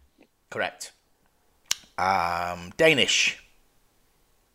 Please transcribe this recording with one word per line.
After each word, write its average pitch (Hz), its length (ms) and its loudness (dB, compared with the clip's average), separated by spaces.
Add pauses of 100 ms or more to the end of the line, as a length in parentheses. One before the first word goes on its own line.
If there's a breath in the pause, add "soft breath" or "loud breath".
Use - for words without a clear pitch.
(500)
Correct. - 420 -8 (1040)
Um, 87 800 -2
Danish. 151 680 2 (1120)